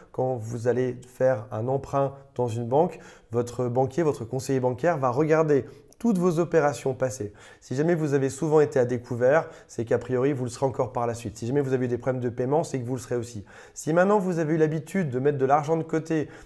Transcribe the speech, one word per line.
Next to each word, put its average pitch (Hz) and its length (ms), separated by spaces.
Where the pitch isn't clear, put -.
quand 127 260
vous 113 300
allez 123 400
faire 131 460
un 113 160
emprunt 139 460
dans 123 140
une 117 180
banque, 156 320
votre 120 380
banquier, 131 340
votre 143 220
conseiller 131 360
bancaire 127 360
va 131 140
regarder 151 560
toutes 208 200
vos 175 220
opérations 143 540
passées. 120 380
Si - 160
jamais 165 180
vous 156 200
avez 135 140
souvent 156 300
été 147 220
à 120 40
découvert, 123 640
c'est 120 160
qu'a 117 140
priori, 127 340
vous 127 100
le 120 80
serez - 160
encore 123 260
par 120 140
la 117 80
suite. 104 240
Si 117 80
jamais 143 140
vous 135 140
avez 127 100
eu 120 40
des 120 80
problèmes 127 240
de 123 80
paiement, 127 360
c'est 135 160
que 120 40
vous 127 120
le 120 40
serez - 140
aussi. 113 300
Si - 200
maintenant 196 260
vous 180 220
avez 156 140
eu - 20
l'habitude 156 540
de 127 100
mettre 139 180
de 131 80
l'argent 147 300
de 160 80
côté, 160 440